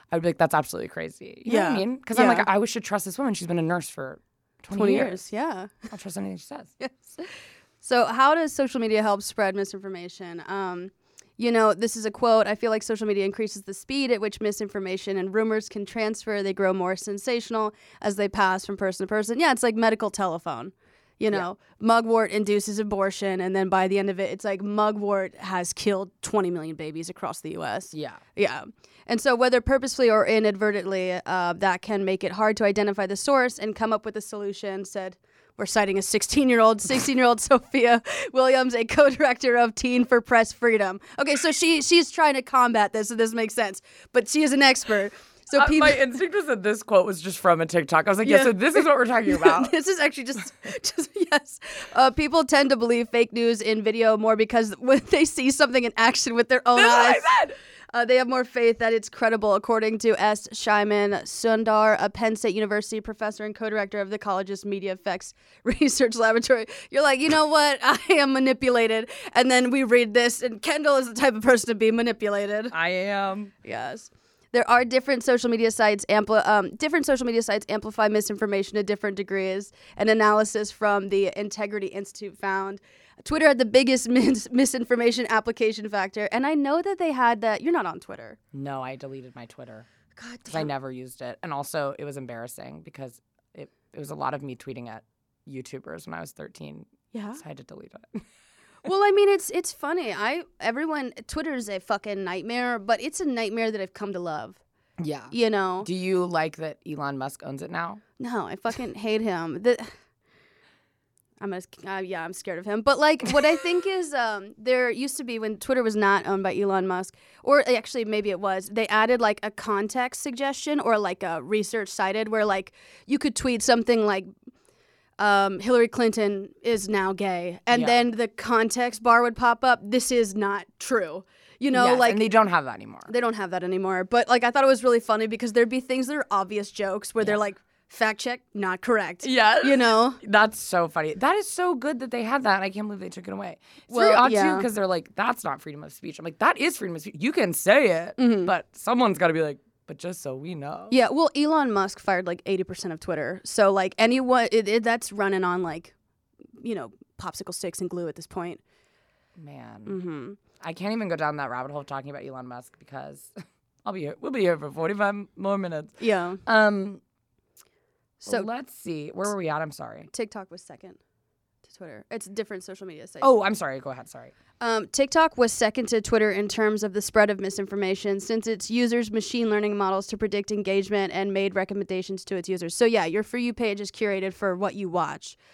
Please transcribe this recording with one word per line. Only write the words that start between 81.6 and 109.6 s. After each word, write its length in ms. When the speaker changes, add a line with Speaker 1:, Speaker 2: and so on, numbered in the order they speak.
Speaker 2:
Institute 480
found 440
Twitter 200
had 140
the 60
biggest 440
<laughs> 80
mis-, 320
misinformation 800
application 600
factor. 420
And 160
I 80
know 260
that 160
they 140
had 300
that. 200
You're 120
not 120
on 140
Twitter. 400
Speaker 1:
No, 280
I 140
deleted 400
my 120
Twitter 380
Speaker 2:
God 300
Speaker 1:
'cause 100
I 40
Speaker 2:
damn. 80
Speaker 1:
never 260
used 280
it. 220
And 100
also, 460
it 60
was 100
embarrassing 680
because 380
it, 160
it 60
was 120
a 40
lot 180
of 80
me 140
tweeting 320
at 160
YouTubers 600
when 60
I 80
was 100
thirteen. 540
Speaker 2:
Yeah. 220
Speaker 1:
So 120
I 40
had 80
to 60
delete 280
it. 140
<laughs> 40
Speaker 2:
Well, 180
I 80
mean, 160
it's, 220
it's 240
funny. 400
I, 300
everyone, 500
Twitter 280
is 120
a 120
fucking 440
nightmare, 560
but 220
it's 180
a 60
nightmare 440
that 120
I've 120
come 200
to 60
love. 360
Speaker 1:
Yeah. 260
Speaker 2:
You 200
know? 360
Speaker 1:
Do 80
you 320
like 320
that 200
Elon 280
Musk 260
owns 180
it 100
now? 280
Speaker 2:
No, 300
I 80
fucking 400
hate 240
him. 440